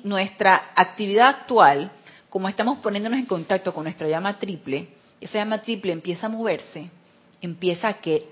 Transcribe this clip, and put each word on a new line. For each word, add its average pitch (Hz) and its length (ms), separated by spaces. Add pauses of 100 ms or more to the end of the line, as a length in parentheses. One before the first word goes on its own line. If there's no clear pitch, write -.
nuestra 196 720
actividad 202 520
actual, 196 640 (380)
como 190 200
estamos 226 280
poniéndonos 214 400
en 254 80
contacto 185 480
con 156 120
nuestra 156 220
llama 180 300
triple, 170 520 (300)
esa 208 200
llama 214 220
triple 202 300
empieza 170 360
a - 20
moverse, 202 640 (500)
empieza 175 480
a, 202 60
que, 156 360